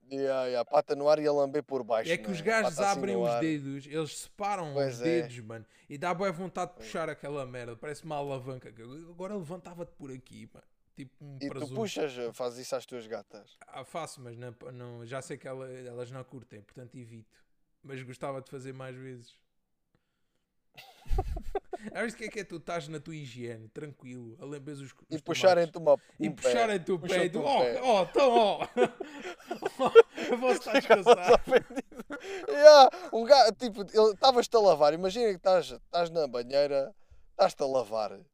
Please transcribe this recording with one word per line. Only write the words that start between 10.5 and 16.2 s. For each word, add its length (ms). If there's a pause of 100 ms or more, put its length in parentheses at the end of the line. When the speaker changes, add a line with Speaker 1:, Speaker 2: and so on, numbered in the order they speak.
Speaker 2:
mano, 100 (300)
tipo 180 (120)
um 160
Speaker 1:
E 80
tu 0
Speaker 2:
presunto. 260
Speaker 1:
puxas, 380 (240)
fazes 300
isso 100
às 100
tuas 220
gatas? 480 (100)
Speaker 2:
Ah, 180
faço, 360
mas 180
não, 160 (180)
não, 320
já 160
sei 160
que 120
ela, 200
elas 440
não 100